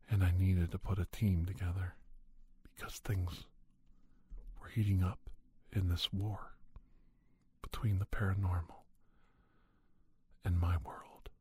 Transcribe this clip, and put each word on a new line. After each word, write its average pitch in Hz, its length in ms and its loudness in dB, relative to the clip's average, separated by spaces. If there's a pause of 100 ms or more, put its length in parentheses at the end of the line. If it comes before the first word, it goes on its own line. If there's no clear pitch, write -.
(100)
And 98 140 6
I 90 120 6
needed 92 360 6
to 98 60 -4
put 95 200 -2
a 92 60 2
team 90 400 2
together 92 500 -2 (680)
because - 320 -14
things 92 500 -4 (1160)
were - 80 -14
heating 98 360 2
up 90 160 -2 (520)
in 92 160 2
this 85 240 0
war 98 440 -4 (1040)
between 101 380 0
the 101 60 -2
paranormal 95 760 -2 (1600)
and 87 140 2
my 87 260 2
world. - 460 -14 (100)